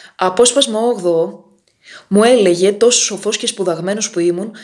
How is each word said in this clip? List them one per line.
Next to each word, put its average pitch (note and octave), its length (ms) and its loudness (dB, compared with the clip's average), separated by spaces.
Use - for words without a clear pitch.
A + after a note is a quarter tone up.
Απόσπασμα A#3+ 640 0
όγδοο. F#3+ 640 -2
Μου G3+ 160 4
έλεγε, G3+ 480 4
τόσο A#3 300 2
σοφός G#3 360 -6
και A#3 100 -8
σπουδαγμένος F#3 640 -6
που - 100 -8
ήμουν, F3 440 -4